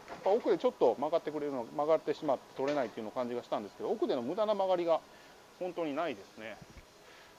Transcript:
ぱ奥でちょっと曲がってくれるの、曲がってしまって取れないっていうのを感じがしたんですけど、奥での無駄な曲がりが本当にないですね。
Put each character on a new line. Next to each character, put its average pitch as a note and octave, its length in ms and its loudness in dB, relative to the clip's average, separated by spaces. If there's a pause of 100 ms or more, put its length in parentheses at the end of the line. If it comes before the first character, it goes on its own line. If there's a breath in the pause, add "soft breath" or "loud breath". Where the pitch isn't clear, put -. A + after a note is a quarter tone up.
(240)
ぱ F#3+ 80 4
奥 A#3+ 180 4
で F#3 80 4
ち - 80 -2
ょ B3 40 2
っ A#3+ 40 0
と A#2+ 240 6
曲 C#3+ 140 -2
が E3 80 2
っ - 20 0
て - 80 -6
く D3+ 100 -4
れ C#3+ 60 -2
る D3 60 -2
の、 B2+ 120 -2 (120)
曲 C#3+ 100 0
が D#3+ 100 6
っ D3+ 40 4
て D3 160 -2
し - 100 -6
ま C#3+ 80 2
っ A#2 60 2
て - 180 -20
取 C3+ 120 0
れ D3 60 0
な C#3 80 2
い A#2 40 0
っ - 20 -12
て F#2+ 100 -10
い - 20 -6
う - 20 -8
の G#2 60 -8
を - 20 -8
感 B2 180 -4
じ B2 60 -4
が A#2+ 80 -4
し - 60 -20
た C#3 100 -2
ん A2 40 -4
で G2 60 -10
す - 80 -18
け G#2+ 60 -6
ど、 C3+ 80 -2
奥 A#3+ 160 0
で F#3 80 2
の A#2+ 80 -2
無 C#3+ 120 -4
駄 G#3+ 120 2
な G#3+ 80 2
曲 G3 120 2
が F#3 80 4
り F3 100 0
が D#3+ 140 4 (600 loud breath)
本 F3+ 140 -6
当 E3+ 120 -4
に C#3+ 100 -4
な D#3+ 140 -2
い B2+ 60 -6
で G2 80 -14
す - 160 -20
ね。 A2 180 -12 (800 loud breath)